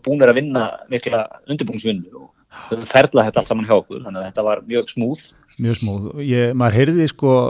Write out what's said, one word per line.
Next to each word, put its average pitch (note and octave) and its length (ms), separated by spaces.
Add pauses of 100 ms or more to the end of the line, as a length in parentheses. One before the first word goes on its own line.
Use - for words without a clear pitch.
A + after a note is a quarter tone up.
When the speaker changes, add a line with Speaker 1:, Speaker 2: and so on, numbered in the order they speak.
Speaker 1:
búnir C3+ 240
að A#2+ 80
vinna C3+ 280 (260)
mikla A#2 320 (260)
undirbúningsvinnu G#2+ 640
og C2+ 140 (420)
við A2+ 80
höfum A2+ 80
ferlað B2+ 400
þetta A2 160
allt - 80
saman A2 160
hjá A2 80
okkur, G#2 320
þannig F#2+ 160
að F#2 80
þetta G#2+ 160
var G#2+ 160
mjög A#2 320
smooth. B2 300 (340)
Speaker 2:
Mjög A#2 220
smooth. G#2 420
Ég, B2 320
maður A#2+ 240
heyrði, D#3 320
sko, C3 240 (160)